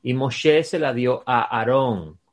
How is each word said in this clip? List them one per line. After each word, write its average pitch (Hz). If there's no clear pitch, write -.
y 123
Moshe 151
se 165
la 143
dio 123
a 123
Aarón. 113